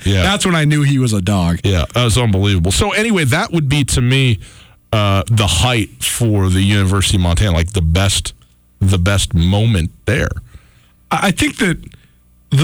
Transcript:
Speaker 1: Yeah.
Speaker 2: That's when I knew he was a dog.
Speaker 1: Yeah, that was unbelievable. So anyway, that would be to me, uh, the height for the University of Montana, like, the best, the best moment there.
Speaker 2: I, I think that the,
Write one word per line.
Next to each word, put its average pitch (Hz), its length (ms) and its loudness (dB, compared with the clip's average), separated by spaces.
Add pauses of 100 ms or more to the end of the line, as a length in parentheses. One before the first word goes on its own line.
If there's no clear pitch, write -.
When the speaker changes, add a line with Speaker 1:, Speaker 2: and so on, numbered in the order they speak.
Speaker 1:
Yeah. 95 200 2
Speaker 2:
That's 104 200 0
when 180 120 0
I 151 80 2
knew 151 180 2
he 143 160 2
was 123 140 0
a 101 100 -2
dog. 90 400 0
Speaker 1:
Yeah, 95 220 0 (100)
that 120 80 0
was 117 160 2
unbelievable. 98 540 0
So 208 180 0
anyway, 196 340 0
that 180 280 -2
would 156 160 0
be 143 160 2
to - 160 -2
me, 127 400 2 (520)
uh, 101 380 2
the 104 160 2
height - 560 -2
for 104 460 0
the 92 140 2
University 98 560 0
of 90 40 0
Montana, 87 300 2
like, 85 220 -2
the 82 80 0
best, 92 520 0 (460)
the 95 180 2
best 95 360 0
moment 95 580 2 (140)
there. - 240 -2 (840)
Speaker 2:
I, - 160 -2
I - 20 2
think - 280 -2
that 175 220 -2 (680)
the, 139 140 2